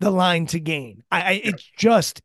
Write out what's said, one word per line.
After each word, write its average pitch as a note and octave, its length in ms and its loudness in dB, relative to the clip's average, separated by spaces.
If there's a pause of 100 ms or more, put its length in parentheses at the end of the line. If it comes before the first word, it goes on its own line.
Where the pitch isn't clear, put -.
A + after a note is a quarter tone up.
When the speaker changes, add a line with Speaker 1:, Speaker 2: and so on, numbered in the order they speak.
Speaker 1:
the G3+ 100 2
line F3+ 360 2
to E3+ 140 -6
gain. C#3 500 -8
I, F3 120 0
I, F#3 100 0
it G#3 120 -2
Speaker 2:
Yeah. G#3+ 80 -2 (260)
Speaker 1:
just G#3+ 460 2